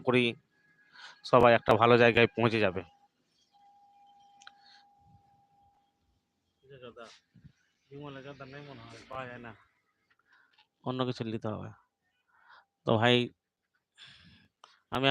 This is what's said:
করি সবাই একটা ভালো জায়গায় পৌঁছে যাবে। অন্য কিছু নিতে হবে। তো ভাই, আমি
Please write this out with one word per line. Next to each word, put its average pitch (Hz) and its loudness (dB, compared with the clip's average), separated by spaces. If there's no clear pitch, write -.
করি 123 2
সবাই 120 8
একটা - 0
ভালো 120 6
জায়গায় 117 4
পৌঁছে 113 0
যাবে। 92 -2
অন্য 127 -8
কিছু 123 -10
নিতে 110 -10
হবে। 101 -14
তো 127 0
ভাই, 123 2
আমি 131 -2